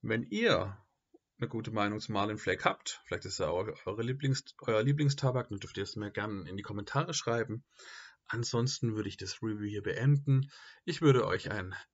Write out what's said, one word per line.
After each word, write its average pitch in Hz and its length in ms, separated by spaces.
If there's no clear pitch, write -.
Wenn 113 220
ihr 113 520
eine 117 100
gute 113 220
Meinung 104 280
zum 110 140
Marlin 107 240
Flake - 280
habt, - 420
vielleicht 85 180
ist 98 160
er 82 140
eu-, 98 200
eure 107 160
Lieblings-, 135 580
euer 110 220
Lieblingstabak, 139 680
dann 101 120
dürft - 180
ihr 98 40
es - 140
mir 104 140
gerne 104 360
in 92 120
die 104 40
Kommentare 135 520
schreiben. 113 500
Ansonsten 117 720
würde 104 120
ich 98 80
das - 260
Review 104 240
hier 104 160
beenden. 135 680
Ich - 160
würde 131 260
euch 95 240
einen 95 240